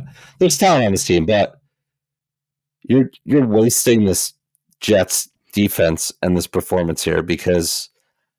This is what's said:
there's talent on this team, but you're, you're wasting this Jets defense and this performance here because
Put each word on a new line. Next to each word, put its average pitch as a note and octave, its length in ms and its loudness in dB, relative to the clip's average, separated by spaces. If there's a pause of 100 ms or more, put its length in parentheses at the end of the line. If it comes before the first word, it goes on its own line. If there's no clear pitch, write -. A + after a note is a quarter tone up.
(400)
there's F3 180 2
talent E3 280 2
on G2+ 60 0
this F#2+ 140 -4
team, E2+ 200 0
but G#2 360 0 (1200)
you're, B2+ 280 0 (140)
you're C3+ 240 2
wasting A2+ 580 2
this - 280 -2 (480)
Jets - 480 0 (240)
defense F#2 580 0 (100)
and F2+ 140 0
this E2+ 120 -2
performance F2 560 -4
here E2 180 0
because E2+ 680 -2 (500)